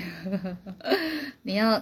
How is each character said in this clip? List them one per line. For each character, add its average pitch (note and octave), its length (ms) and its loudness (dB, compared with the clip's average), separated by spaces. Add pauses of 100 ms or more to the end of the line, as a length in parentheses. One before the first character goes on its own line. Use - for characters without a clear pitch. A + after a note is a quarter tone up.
(640)
<laughs> D4+ 800 -2
你 F#3+ 120 -2
要， A3 260 4